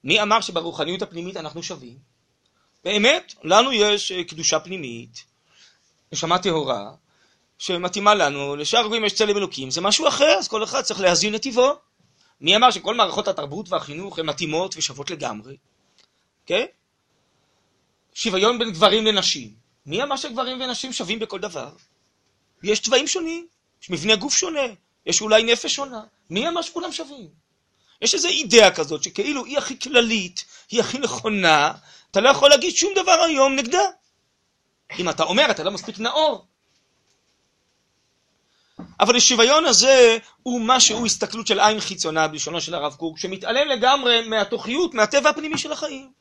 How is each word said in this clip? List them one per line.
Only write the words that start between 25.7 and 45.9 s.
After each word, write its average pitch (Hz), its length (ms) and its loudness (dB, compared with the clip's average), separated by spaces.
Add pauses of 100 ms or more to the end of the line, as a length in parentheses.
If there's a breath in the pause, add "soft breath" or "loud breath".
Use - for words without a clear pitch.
שונה. 262 260 -10 (280)
מי 214 180 -4
אמר 339 140 -4
שכולם 339 300 -8
שווים? 277 360 -14 (720)
יש 233 120 0
איזו 339 140 -2
אידאה 226 440 8
כזאת 151 320 -4
שכאילו 247 420 -4
היא 277 120 -4
הכי - 220 -6
כללית, 226 680 -2 (260 loud breath)
היא 214 80 0
הכי - 180 -2
נכונה, 180 760 2 (380 soft breath)
אתה 196 100 2
לא 247 80 6
יכול 277 200 6
להגיד 294 260 4
שום 392 200 0
דבר 359 320 4
היום 277 280 2
נגדה. 311 340 0 (1120)
אם 180 100 -2
אתה 156 140 -2
אומר, 220 280 2
אתה 160 120 -4
לא 190 80 -2
מספיק 196 280 -12
נאור. 269 460 -2 (2500)
אבל 226 160 4
השוויון 254 500 4
הזה 247 520 6 (260 soft breath)
הוא 247 200 -4
משהו, 233 420 2
הסתכלות - 420 -4
של 202 120 0
עין 214 200 4
חיצונה, 160 480 -2
בלשונו 156 340 -6
של 165 140 -8
הרב 143 200 -6
קוק, 160 220 -8
שמתעלם 226 500 -4
לגמרי 247 600 2
מהתוכיות, 226 640 -2
מהטבע 254 360 4
הפנימי 302 280 -4
של 294 140 -8
החיים. 269 500 -10